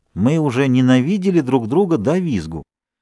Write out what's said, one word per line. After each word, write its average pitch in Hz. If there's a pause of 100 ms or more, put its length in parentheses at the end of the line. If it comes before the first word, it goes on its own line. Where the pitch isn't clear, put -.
(140)
Мы 123
уже 139
ненавидели 131
друг 123
друга 165
до 131
визгу. 82 (380)